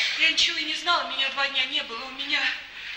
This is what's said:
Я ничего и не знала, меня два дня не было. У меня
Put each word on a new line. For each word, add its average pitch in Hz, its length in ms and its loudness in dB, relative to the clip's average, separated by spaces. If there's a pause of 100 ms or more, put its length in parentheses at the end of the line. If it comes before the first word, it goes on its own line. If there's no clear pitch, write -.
(180)
Я 320 120 6
ничего 330 280 2
и 311 60 -2
не 311 100 -2
знала, 311 360 2
меня 269 200 0
два 269 180 0
дня 269 180 0
не 285 160 -2
было. 226 220 -8
У 262 80 -10
меня 277 300 -2 (540)